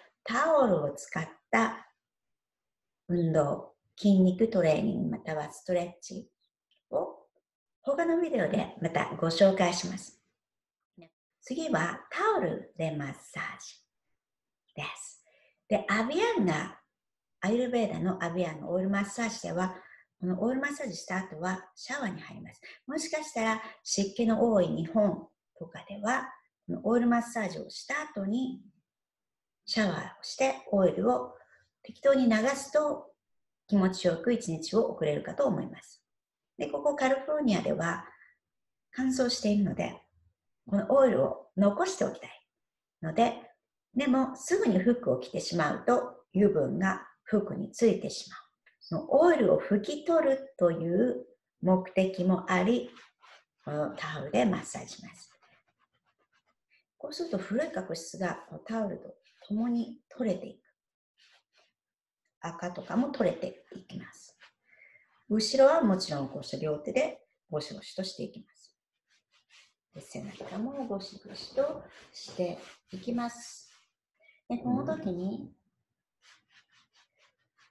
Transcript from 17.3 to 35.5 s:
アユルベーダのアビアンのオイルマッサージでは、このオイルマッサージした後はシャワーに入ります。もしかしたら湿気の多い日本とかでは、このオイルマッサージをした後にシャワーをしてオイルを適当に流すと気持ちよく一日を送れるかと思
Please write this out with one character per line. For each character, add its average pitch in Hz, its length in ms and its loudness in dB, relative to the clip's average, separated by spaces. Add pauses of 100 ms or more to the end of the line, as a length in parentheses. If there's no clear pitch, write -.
ア 185 80 0
ユ 240 160 2
ル 240 60 -4
ベ 240 140 2
ー 180 80 -4
ダ 165 60 -4
の 180 240 -2
ア 170 60 -2
ビ 175 160 0
ア 156 80 -4
ン 151 80 -12
の 160 100 -8
オ 180 80 2
イ 185 40 0
ル 190 60 0
マ 196 100 2
ッ 202 60 0
サ 233 180 -6
ー 226 60 -2
ジ - 120 -8
で 170 100 -6
は、 180 240 -2 (440)
こ 185 80 -4
の 180 140 -2
オ 233 100 2
イ 269 40 0
ル 269 60 -2
マ 285 80 -2
ッ 285 40 -6
サ 285 120 -8
ー - 20 -6
ジ 170 80 -8
し - 100 -12
た 185 120 -4
後 190 220 -8
は 185 240 -4 (120)
シ - 180 -12
ャ 285 80 -6
ワ 233 60 -2
ー 175 80 -6
に 151 60 -14
入 - 160 -16
り - 40 -16
ま - 120 -18
す。 - 80 -20 (260)
も 294 100 -6
し 320 140 -6
か 311 120 -2
し - 100 -14
た 226 100 -2
ら 220 180 0 (220)
湿 196 320 -2
気 233 100 0
の 226 260 4
多 202 100 6
い 170 60 2
日 160 240 -4
本 208 360 2 (320)
と 165 80 -12
か - 200 -18
で 202 140 -14
は、 233 280 -2 (380)
こ 175 60 -6
の - 100 -6
オ 233 140 4
イ 233 40 4
ル 240 60 4
マ 233 120 4
ッ - 20 2
サ 226 200 -6
ー 190 80 -2
ジ 160 100 -8
を 156 100 -12
し - 160 -14
た - 80 -6 (180)
後 196 140 -6
に 247 360 -4 (1040)
シ - 160 -2
ャ 202 60 2
ワ 170 60 0
ー 156 40 -4
を 165 40 -6 (200)
し - 160 -14
て 262 180 2 (160)
オ 196 140 6
イ 170 80 6
ル 214 180 2
を - 220 -2 (500)
適 - 180 -18
当 277 120 6
に 254 140 4
流 220 80 6 (200)
す - 160 -8
と 294 400 0 (560)
気 208 80 4
持 190 140 6
ち 185 180 -2
よ 170 100 4
く 240 160 0
一 226 140 -2
日 160 280 -4
を 226 100 4
送 - 200 -4
れ 147 100 2
る 147 60 -4
か - 140 -10
と 277 100 2
思 208 160 0